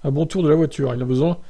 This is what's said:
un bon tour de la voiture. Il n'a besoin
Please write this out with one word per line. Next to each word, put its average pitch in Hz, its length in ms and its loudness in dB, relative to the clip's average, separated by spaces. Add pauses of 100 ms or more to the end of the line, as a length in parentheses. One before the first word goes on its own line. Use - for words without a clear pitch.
un 143 60 -2
bon 147 160 0
tour 185 160 -4
de 156 80 4
la 151 60 6
voiture. 143 380 0
Il 123 60 -6
n'a 127 60 -4
besoin 139 320 0 (120)